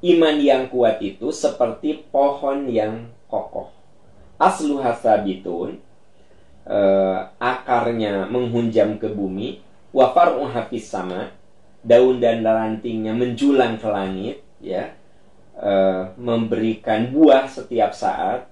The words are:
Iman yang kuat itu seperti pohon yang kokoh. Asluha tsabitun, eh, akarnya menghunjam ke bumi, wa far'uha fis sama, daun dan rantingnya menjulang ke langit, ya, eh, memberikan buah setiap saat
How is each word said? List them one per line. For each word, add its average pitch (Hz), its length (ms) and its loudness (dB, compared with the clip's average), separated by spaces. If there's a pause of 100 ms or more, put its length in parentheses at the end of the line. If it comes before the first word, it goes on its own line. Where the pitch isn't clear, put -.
Iman 160 320 4
yang 131 320 2
kuat 117 320 2
itu 113 320 -6
seperti 143 640 -2 (160)
pohon 139 560 0
yang 113 400 -4 (160)
kokoh. - 480 -8 (640)
Asluha 143 560 0
tsabitun, 98 880 -2 (880)
eh, 98 520 2 (160)
akarnya 117 960 -2
menghunjam 113 680 0
ke 110 140 -6
bumi, 98 500 -6 (320)
wa 131 220 4
far'uha 135 560 0
fis 113 160 -10
sama, 92 480 -8 (480)
daun 120 400 6
dan 117 180 2
rantingnya 110 720 -2
menjulang 123 640 0
ke 110 140 -6
langit, 95 500 -6 (220)
ya, - 320 -6 (640)
eh, 95 420 2 (140)
memberikan 113 960 -2
buah 139 380 6
setiap 110 420 -2
saat 95 600 -4